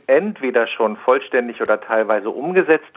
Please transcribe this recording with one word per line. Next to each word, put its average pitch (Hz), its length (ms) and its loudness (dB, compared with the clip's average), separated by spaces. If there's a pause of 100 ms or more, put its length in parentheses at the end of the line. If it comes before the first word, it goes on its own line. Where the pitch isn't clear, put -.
entweder 131 600 2
schon 107 300 -2
vollständig 127 640 -2
oder 107 180 0
teilweise 107 500 -2
umgesetzt 160 680 0